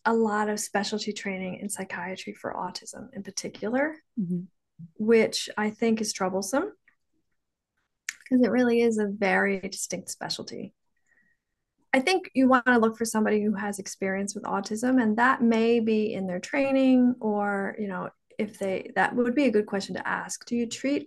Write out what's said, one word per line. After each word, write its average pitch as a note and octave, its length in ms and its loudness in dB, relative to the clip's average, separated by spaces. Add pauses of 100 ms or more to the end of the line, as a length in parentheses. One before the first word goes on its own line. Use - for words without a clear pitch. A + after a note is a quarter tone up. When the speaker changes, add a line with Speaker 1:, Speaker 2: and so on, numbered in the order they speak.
Speaker 1:
a A3+ 80 4
lot G#3+ 360 2
of G#3 100 -4
specialty G#3 540 -4
training F#3 480 -6
in G3+ 80 -8
psychiatry F#3+ 640 -8
for - 200 -8
autism - 600 -10
in G3 100 -10
particular, B3+ 720 -4 (240)
Speaker 2:
Mm-hmm. F3+ 220 -2 (560)
Speaker 1:
which A3 600 2
I G#3 140 0
think A3 300 0
is G#3 120 -4
troublesome G#3 580 -2 (1500)
because B3 220 4
it G3+ 60 2
really A#3+ 300 4
is A#3 180 2
a G#3 80 0
very G3 520 0
distinct - 500 -8
specialty. - 640 -10 (1200)
I C4 60 4
think F#4 340 0
you C4 140 4
wanna B3 320 4
look A3 180 2
for A#3 80 -4
somebody G#3+ 380 2
who G#3+ 120 0
has G3+ 240 -6
experience G3 560 -4
with G3+ 80 -10
autism, A3 580 0
and G#3+ 160 2
that B3 240 2
may A#3 380 4
be A3 340 2
in F#3+ 140 -4
their F3+ 120 -4
training C4 800 4
or, G3+ 600 -2
you G#3 80 -4
know, F3+ 220 -6 (280)
if G#3+ 220 -6
they, F#3+ 360 -4
that F#3+ 200 2
would A#3+ 200 2
be D4 100 4
a A#3 60 6
good G#3 140 4
question G3 300 -4
to - 120 -6
ask. F3+ 380 -6
Do A#3+ 100 -4
you A#3+ 120 0
treat C#4+ 400 -2